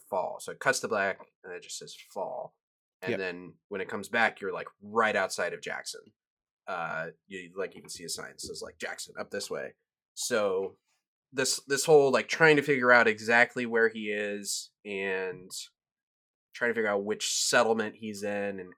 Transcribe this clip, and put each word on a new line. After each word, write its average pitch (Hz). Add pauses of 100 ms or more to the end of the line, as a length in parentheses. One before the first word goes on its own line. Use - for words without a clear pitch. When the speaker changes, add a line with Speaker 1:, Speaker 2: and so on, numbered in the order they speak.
Speaker 1:
fall. -
So -
it 80
cuts 135
to 123
black, 98 (220)
and 92
it 90
just -
says - (180)
fall. - (480)
And 220
Speaker 2:
Yep. 110
Speaker 1:
then 90 (140)
when 98
it 90
comes 104
back, 117
you're, 95
like, 85 (120)
right 107
outside 95
of -
Jackson. - (640)
Uh, 82 (180)
you, 90
like, 95
you 85
can -
see -
a 82
sign 78
that -
says, 90
like, -
"Jackson, -
up 87
this 101
way." 69 (400)
So 98 (560)
this, 127
this 139
whole, 147
like, 117
trying 160
to 143
figure 131
out 117
exactly 117
where 113
he 110
is 104 (160)
and 95 (1040)
trying 120
to 110
figure 110
out 101
which 104
settlement 110
he's 107
in 101
and 90